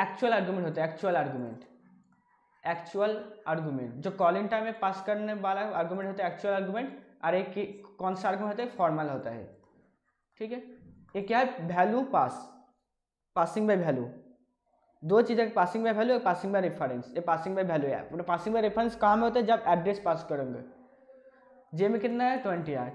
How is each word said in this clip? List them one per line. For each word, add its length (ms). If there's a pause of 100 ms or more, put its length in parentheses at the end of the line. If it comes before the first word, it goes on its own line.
actual 320
argument 340
होता 160
है, 80
actual 260
argument, 480 (1000)
Actual 580 (260)
argument, 460
जो 200
calling 340
टाइम 160
में 160
pass 260
करने 360
वाला 340
argument 320
होता 160
है, 80
actual 220
argument। 440 (260)
और 100
एक 180
की, 120 (340)
कौन 160
सा 140
आर्गुमेंट 240
होता 100
है? 140
फॉर्मल 320
होता 220
है, 140 (960)
ठीक 120
है। 60 (560)
ये 80
क्या 160
है? 300
value 340 (100)
pass, 380 (840)
passing 320
by 100
value, 300 (920)
दो 200
चीज़ें, 320
passing 300
by 100
value 180
और 120
passing 300
by 80
reference। 540
ये 120
passing 280
by 100
value 220
है, 160
मतलब 220
passing 280
by 80
reference 380
कहाँ 160
में 60
होता 180
है? 60
जब 220
address 360
pass 240
करेंगे। 320 (1120)
J 160
में 120
कितना 240
है? 180
ट्वेंटी 320
आया, 200